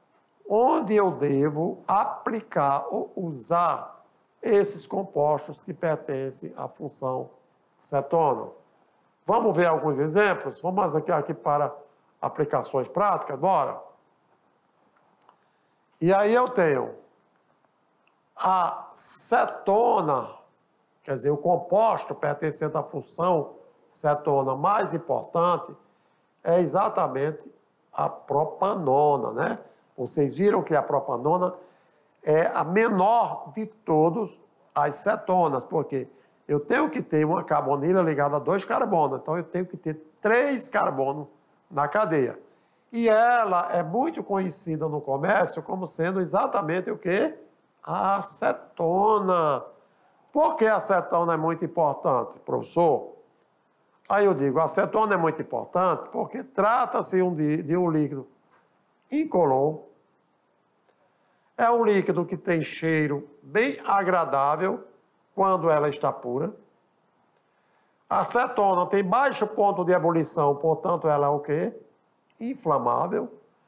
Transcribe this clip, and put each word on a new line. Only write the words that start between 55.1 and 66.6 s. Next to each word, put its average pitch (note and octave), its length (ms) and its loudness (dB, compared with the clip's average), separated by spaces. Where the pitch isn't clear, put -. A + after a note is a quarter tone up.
é F#3 40 4
muito - 240 0
importante - 680 -2
porque - 320 -6
trata-se G#3 800 0
um F3+ 120 0
de, D#3 280 0
de D#3+ 140 -4
um F3+ 160 2
líquido C#3+ 340 -2
incolor. D#3 720 2
É A#3 140 2
um A#3 140 4
líquido F#3 420 2
que F3+ 120 -8
tem E3 260 -2
cheiro D3+ 640 -2
bem A3 420 -2
agradável F3 1000 0
quando F#3 340 2
ela D3+ 200 4
está C#3 220 -2
pura. C#3 440 -6